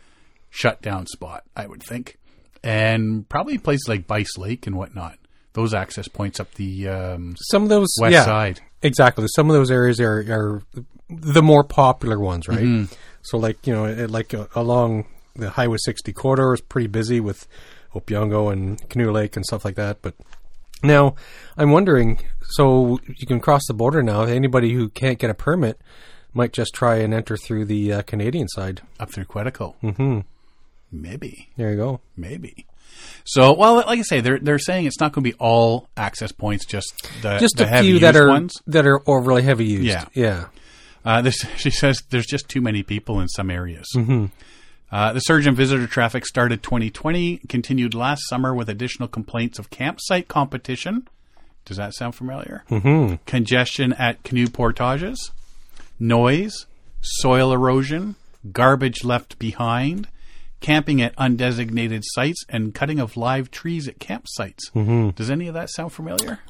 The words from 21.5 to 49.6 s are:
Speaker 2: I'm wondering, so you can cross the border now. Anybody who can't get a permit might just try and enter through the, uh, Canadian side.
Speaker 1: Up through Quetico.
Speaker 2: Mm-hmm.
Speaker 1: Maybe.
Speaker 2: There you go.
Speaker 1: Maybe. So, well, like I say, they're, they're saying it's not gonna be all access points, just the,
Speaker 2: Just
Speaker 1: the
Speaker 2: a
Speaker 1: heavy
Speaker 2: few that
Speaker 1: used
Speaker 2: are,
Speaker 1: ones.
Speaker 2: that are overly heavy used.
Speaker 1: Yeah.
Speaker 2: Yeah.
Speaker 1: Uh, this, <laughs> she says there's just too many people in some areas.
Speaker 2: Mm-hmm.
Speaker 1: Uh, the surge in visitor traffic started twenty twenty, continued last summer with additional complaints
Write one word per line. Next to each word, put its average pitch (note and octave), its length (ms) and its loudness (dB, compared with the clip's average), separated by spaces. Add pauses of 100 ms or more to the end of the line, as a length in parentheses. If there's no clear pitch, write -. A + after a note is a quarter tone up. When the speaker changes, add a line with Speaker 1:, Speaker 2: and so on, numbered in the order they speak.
Speaker 2:
I'm D3 140 6
wondering, D3 480 6 (300)
so B2+ 580 4
you - 180 -12
can B2 140 0
cross C#3+ 260 2
the B2 80 -4
border B2+ 300 2
now. G#2+ 180 2
Anybody A#2+ 520 2
who A#2+ 140 -2
can't B2+ 300 -2
get A#2 120 0
a G2+ 40 -2
permit C#3+ 460 -2 (560)
might A#2+ 160 0
just - 220 -4
try A#2+ 220 2
and A2 180 0
enter A2 220 -4
through G#2+ 280 -4
the, G#2 280 -2
uh, G2+ 100 -2
Canadian A2+ 460 -4
side. G2 340 -8 (160)
Speaker 1:
Up - 140 -12
through F#2+ 140 -10
Quetico. G#2+ 480 -8 (100)
Speaker 2:
Mm-hmm. A#2 360 -2 (680)
Speaker 1:
Maybe. E2+ 680 -16
Speaker 2:
There A2 140 -4
you G#2 60 -2
go. A#2+ 240 -4 (160)
Speaker 1:
Maybe. B2 500 -14 (580)
So, C3 280 6
well, G#3+ 240 6
like A#3+ 240 2
I - 20 -2
say, D3 180 0
they're, B2+ 180 2
they're D3 200 0
saying F3+ 280 -2
it's C3 140 -6
not D3+ 120 0
gonna C#3+ 120 -2
be A#2+ 100 0
all A#2 640 2
access G#2+ 360 -6
points, G#2 320 -4
just - 280 -8 (300)
the, G2+ 160 0
Speaker 2:
Just A3+ 180 2
Speaker 1:
the - 80 4
Speaker 2:
a - 20 0
Speaker 1:
heavy B2 220 6
Speaker 2:
few F#3 120 8
that D#3+ 140 10
Speaker 1:
used D3+ 100 10
Speaker 2:
are, C#3 40 8
Speaker 1:
ones. D3+ 240 4 (140)
Speaker 2:
that D3+ 200 4
are C#3+ 220 4
overly B2+ 340 4
heavy B2+ 240 2
used. G#2 200 0
Speaker 1:
Yeah. F#2 260 -2
Speaker 2:
Yeah. G2+ 340 0 (580)
Speaker 1:
Uh, A2+ 180 2
this, B2+ 140 2
<laughs> - 200 -8
she - 140 0
says C3+ 400 2
there's A#2+ 160 0
just C#3+ 220 -6
too C3+ 120 -2
many G#2+ 220 0
people G#2 380 -4
in F2+ 80 0
some F#2+ 220 -6
areas. F2 360 -8 (100)
Speaker 2:
Mm-hmm. A#2 300 2 (680)
Speaker 1:
Uh, G#2+ 200 0
the B2+ 80 -2
surge D3+ 260 4
in C3+ 100 6
visitor C3 320 2
traffic A#2 380 0
started A#2+ 360 0
twenty A2+ 280 -2
twenty, E3+ 480 -2 (100)
continued A#2+ 460 -2
last C3+ 340 -2
summer C3 260 -2
with A#2+ 140 -4
additional A#2 400 -8
complaints A#2 520 -6